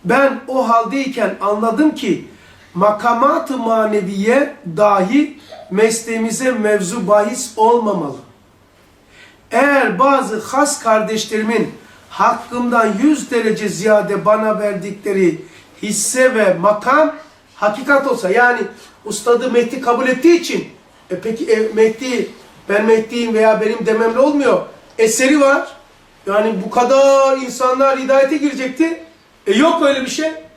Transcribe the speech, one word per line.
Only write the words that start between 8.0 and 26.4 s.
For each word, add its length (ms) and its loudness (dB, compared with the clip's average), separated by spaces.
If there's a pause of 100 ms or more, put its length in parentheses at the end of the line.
Eğer 480 0
bazı 420 0
has 420 -2
kardeşlerimin 920 -2 (360)
hakkımdan 840 0 (100)
yüz 280 2
derece 380 -2
ziyade 560 0
bana 360 0
verdikleri 840 -2 (380)
hisse 520 0
ve 200 2
makam 600 2 (420)
hakikat 500 0
olsa, 240 -2
yani 300 2 (440)
Ustadı 460 0
Mehdi 300 0
kabul 280 0
ettiği 320 4
için, 280 -6 (420)
e 100 -6
peki, 320 -4
e, 220 0
Mehdi, 560 0 (380)
ben 160 0
Mehdi'yim 500 0
veya 260 2
benim 260 -2
dememle 320 0
olmuyor. 440 2 (360)
Eseri 420 2
var. 280 2 (580)
Yani 280 0 (100)